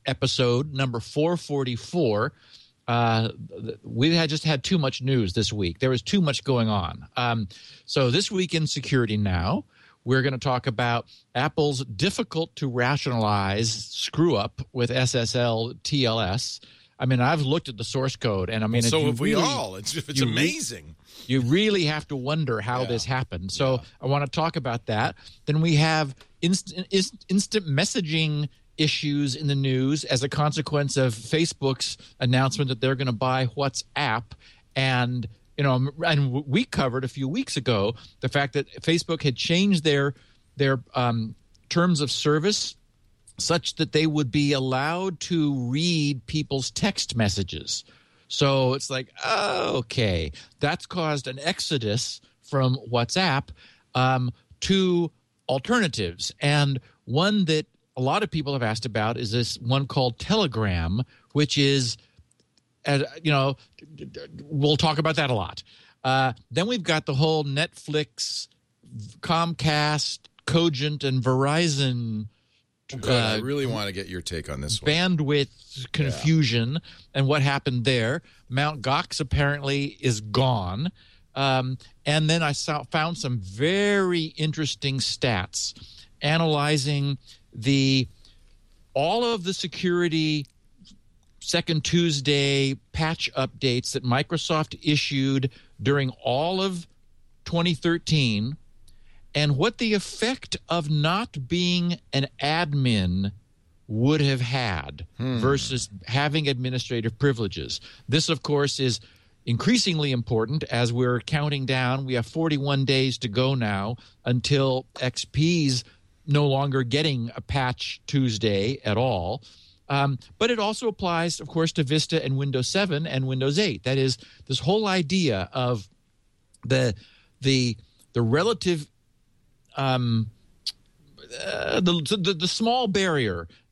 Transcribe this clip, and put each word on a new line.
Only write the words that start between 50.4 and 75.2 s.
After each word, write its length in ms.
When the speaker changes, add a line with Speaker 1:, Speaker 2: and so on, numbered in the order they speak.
Speaker 1:
that's 260
caused 420
an 120
exodus 800
from 340
WhatsApp, 580
um, 360
to 480
alternatives. 920
And 400
one 400
that 200
a 60
lot 220
of 80
people 220
have 100
asked 220
about 320
is 140
this 260
one 300
called 320
Telegram, 800
which 260
is, 380
uh, 140
you 80
know, 240
d-, 80
d-, 160
we'll 340
talk 200
about 180
that 140
a 40
lot. 300
Uh, 300
then 160
we've 160
got 220
the 80
whole 320
Netflix, 1040
Comcast, 1000
Cogent, 580
and 200
Verizon, 1040
Speaker 2:
Good. 220
I 260
Speaker 1:
uh, 40
Speaker 2:
really 260
wanna 240
get 160
your 140
take 280
on 120
this 200
one. 100
Speaker 1:
bandwidth 580